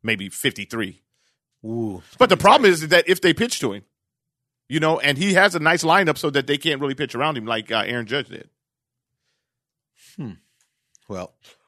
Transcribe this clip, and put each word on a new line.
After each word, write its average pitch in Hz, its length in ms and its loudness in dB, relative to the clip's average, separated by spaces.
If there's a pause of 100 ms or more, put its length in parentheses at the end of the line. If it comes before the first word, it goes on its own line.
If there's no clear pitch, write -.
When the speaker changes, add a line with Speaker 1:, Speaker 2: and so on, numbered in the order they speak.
Speaker 1:
Maybe 101 260 -4
fifty-three. 104 720 -8 (640)
Speaker 2:
Ooh. 110 380 -8 (160)
Speaker 1:
But 247 100 6
the 185 80 4
problem 220 340 6
is 156 180 -2
that 170 200 4
if 180 120 0
they 170 120 4
pitch - 280 -4
to 107 120 -4
him, 101 120 -14 (840)
you 143 100 -4
know, 156 200 0
and 139 180 0
he 190 160 0
has 185 220 4
a 170 40 -4
nice 160 240 0
lineup 165 360 2
so 156 100 -4
that 135 160 -2
they 143 140 -2
can't 147 200 -4
really 139 140 -4
pitch 131 220 -8
around 143 220 -4
him 110 100 -10
like, 110 240 -6
uh, 107 160 0
Aaron 120 180 -6
Judge 123 240 -6
did. - 180 -18 (1700)
Speaker 2:
Hmm. 117 180 -12 (760)
Well, 92 260 -12 (340)